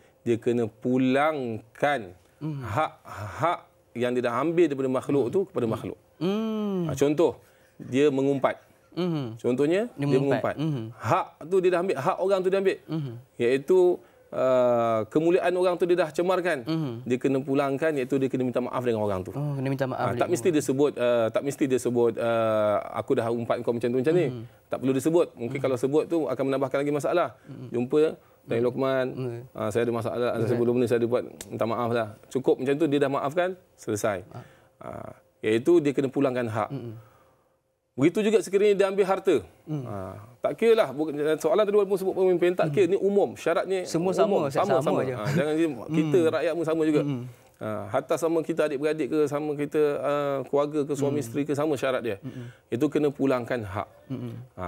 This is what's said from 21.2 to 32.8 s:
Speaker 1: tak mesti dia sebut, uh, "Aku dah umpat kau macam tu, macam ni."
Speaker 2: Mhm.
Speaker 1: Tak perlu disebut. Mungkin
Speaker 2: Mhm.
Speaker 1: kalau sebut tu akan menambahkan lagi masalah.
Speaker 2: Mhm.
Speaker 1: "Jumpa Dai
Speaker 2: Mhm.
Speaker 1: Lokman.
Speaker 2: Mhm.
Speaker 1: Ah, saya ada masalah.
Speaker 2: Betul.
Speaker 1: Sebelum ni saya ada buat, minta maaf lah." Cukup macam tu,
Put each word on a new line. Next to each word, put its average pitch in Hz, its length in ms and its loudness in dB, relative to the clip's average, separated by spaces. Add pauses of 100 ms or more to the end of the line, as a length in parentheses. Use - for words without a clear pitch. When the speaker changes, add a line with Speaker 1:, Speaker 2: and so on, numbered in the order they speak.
Speaker 1:
tak 113 160 0
mesti 143 220 -2
dia 127 140 2
sebut, 120 360 2
uh, 110 600 2 (180)
"Aku - 200 -4
dah 117 140 0
umpat 117 320 -2
kau 120 120 -2
macam 117 160 -2
tu, 120 100 0
macam 139 160 2
ni." 175 140 2
Speaker 2:
Mhm. 120 160 -8 (240)
Speaker 1:
Tak - 100 -6
perlu 131 160 0
disebut. 160 400 2
Mungkin 123 240 -6
Speaker 2:
Mhm. 135 60 -6
Speaker 1:
kalau 135 160 0
sebut 139 260 2
tu 170 180 -2
akan 131 220 -2
menambahkan 135 320 0
lagi 147 140 0
masalah. 151 420 0 (100)
Speaker 2:
Mhm. 127 280 -16
Speaker 1:
"Jumpa 127 300 2 (420)
Dai 117 140 -2
Speaker 2:
Mhm. 120 80 2
Speaker 1:
Lokman. 131 440 0
Speaker 2:
Mhm. 123 300 -8 (120)
Speaker 1:
Ah, 107 160 -4
saya 110 160 0
ada 117 100 0
masalah. 117 400 -2
Speaker 2:
Betul. 113 160 0
Speaker 1:
Sebelum 120 260 2
ni 123 120 2
saya 117 100 2
ada 117 100 2
buat, 117 120 0 (260)
minta 107 200 -4
maaf 113 260 -2
lah." 117 160 0 (200)
Cukup 135 300 2
macam 131 160 0
tu, 156 120 2